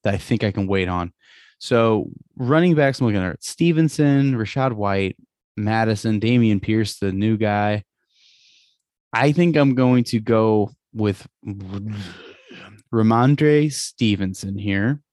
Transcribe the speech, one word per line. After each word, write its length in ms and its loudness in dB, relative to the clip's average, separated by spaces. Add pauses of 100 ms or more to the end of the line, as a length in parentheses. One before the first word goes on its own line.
that 100 0
I 40 -4
think 260 -4
I 80 0
can 160 -4
wait 220 -2
on. 240 -6 (460)
So 500 0 (260)
running 400 2
backs, 240 0
I'm 60 0
looking 160 0
at 220 -6
Stevenson, 920 2
Rachaad 380 -2
White, 420 -2 (400)
Madison, 640 -2
Dameon 420 2
Pierce, 360 -2
the 160 -4
new 240 -2
guy. 460 -2 (1300)
I 180 2
think 240 2
I'm 200 4
going 300 4
to 140 -2
go 520 2 (220)
with 320 -4 (1700)
Rhamondre 760 4
Stevenson 840 -4
here. 420 -2 (140)